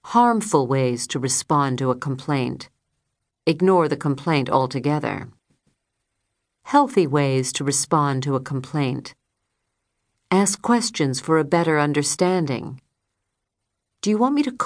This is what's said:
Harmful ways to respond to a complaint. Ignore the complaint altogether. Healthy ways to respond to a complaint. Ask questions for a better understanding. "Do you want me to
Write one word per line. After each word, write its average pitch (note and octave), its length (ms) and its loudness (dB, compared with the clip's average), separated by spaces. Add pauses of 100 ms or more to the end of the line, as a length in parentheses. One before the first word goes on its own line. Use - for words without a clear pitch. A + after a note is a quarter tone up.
(160)
Harmful G#3+ 500 4
ways B2+ 420 0
to - 100 -6
respond C3+ 580 0
to C3 140 -2
a B2 40 2 (120)
complaint. C3 640 -4 (760)
Ignore E3+ 440 4
the D3 100 -2
complaint C#3+ 500 0
altogether. C3 800 -2 (1300)
Healthy C4 440 2
ways C3+ 460 0
to - 120 -6
respond C#3 580 0
to C#3 120 -2
a B2+ 60 0 (120)
complaint. C3+ 640 -4 (1160)
Ask G3 320 2
questions F#3+ 580 0
for D#3+ 160 2
a C#3+ 200 2
better E3 220 2
understanding. D3 1000 -2 (1200)
"Do - 80 -2
you G#3+ 80 2
want B3+ 180 2
me C#4+ 100 0
to B3 220 -6